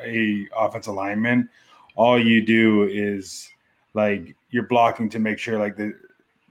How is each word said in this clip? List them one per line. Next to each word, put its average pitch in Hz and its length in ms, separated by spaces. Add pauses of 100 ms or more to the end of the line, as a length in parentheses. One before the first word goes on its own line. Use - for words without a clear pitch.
a 110 420 (100)
offensive 107 380
lineman, 107 560 (460)
all 120 240
you 113 260
do 110 380
is, 101 640 (440)
like, 104 420 (140)
you're 120 180
blocking 117 420
to 110 100
make 107 200
sure, 113 180
like, 104 200
the, 104 160 (580)